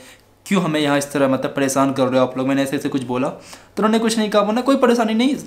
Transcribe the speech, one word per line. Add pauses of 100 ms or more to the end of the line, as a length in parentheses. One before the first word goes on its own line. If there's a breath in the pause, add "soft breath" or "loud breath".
(520 loud breath)
"क्यों
हमें
यहाँ
इस
तरह,
मतलब,
परेशान
कर
रहे
हो
आप
लोग?"
मैंने
ऐसे
ऐसे
कुछ
बोला,
तो
उन्होंने
कुछ
नहीं
कहा,
बोला,
"कोई
परेशानी
नहीं, (120)